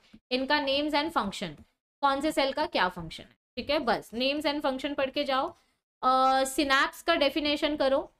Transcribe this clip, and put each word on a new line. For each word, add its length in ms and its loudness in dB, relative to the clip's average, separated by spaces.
इनका 300 0
names 340 0
and 180 0
function, 480 -4
कौन 180 2
से 120 0
सेल 200 0
का 160 -2
क्या 220 2
फंक्शन 320 -12
है, 140 -20
ठीक 140 -6
है, 100 0
बस 340 -2
names 320 -2
and 160 0
function 340 -4
पढ़ 140 -2
के 140 -2
जाओ। 240 0
अ, 440 4
सिनैप्स 560 0
का 140 2
डेफिनेशन 600 0
करो 440 0